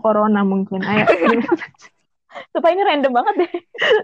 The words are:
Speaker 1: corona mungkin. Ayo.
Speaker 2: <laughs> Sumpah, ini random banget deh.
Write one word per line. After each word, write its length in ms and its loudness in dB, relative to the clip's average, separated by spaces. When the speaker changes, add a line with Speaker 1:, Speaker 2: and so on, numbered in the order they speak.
Speaker 1:
corona 420 2
mungkin. 380 -2
Ayo. 240 -2
Speaker 2:
<laughs> 1500 -4
Sumpah, 220 2
ini 100 -2
random 300 0
banget 260 0
deh. 120 -2